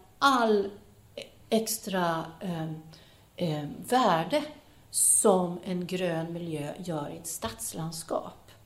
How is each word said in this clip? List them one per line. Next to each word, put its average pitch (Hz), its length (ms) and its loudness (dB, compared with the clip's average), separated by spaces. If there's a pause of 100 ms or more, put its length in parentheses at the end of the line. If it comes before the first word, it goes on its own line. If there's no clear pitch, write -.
(180)
all 226 520 4 (800)
extra, 185 720 0 (160)
eh, 170 240 -4 (720)
eh, 151 280 -2 (240)
värde 233 540 2 (480)
som 180 760 4
en 180 220 -4
grön 170 460 -2
miljö 156 460 -6
gör 165 360 -6
i 165 40 -12
ett - 80 -16
stadslandskap. - 1200 -6 (160)